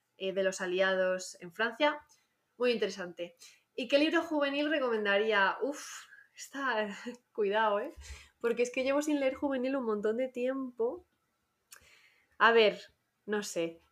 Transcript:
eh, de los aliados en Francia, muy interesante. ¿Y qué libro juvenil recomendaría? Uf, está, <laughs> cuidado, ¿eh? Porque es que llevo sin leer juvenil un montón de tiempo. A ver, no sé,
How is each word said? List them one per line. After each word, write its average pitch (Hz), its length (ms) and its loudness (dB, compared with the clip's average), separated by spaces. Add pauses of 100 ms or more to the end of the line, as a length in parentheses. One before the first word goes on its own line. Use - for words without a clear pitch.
(180)
eh, 190 160 -4
de 196 100 0
los 190 160 0
aliados 185 800 0
en 175 140 -16
Francia, 294 480 0 (560)
muy 247 140 2
interesante. 190 640 -4 (400)
¿Y 254 120 -6
qué 277 120 4
libro 320 240 4
juvenil 294 460 -2
recomendaría? 214 920 2
Uf, 285 240 -4 (500)
está, 240 520 -4
<laughs> 233 440 -12
cuidado, 208 480 2
¿eh? 285 140 -6 (460)
Porque 233 240 0
es 247 80 0
que 262 120 -2
llevo 277 200 2
sin 302 160 0
leer 269 160 0
juvenil 269 400 -2
un 262 100 -2
montón 214 320 0
de 254 120 -2
tiempo. 254 760 -4 (1300)
A 220 140 6
ver, 214 300 6 (440)
no 208 180 -4
sé, 170 380 -6 (100)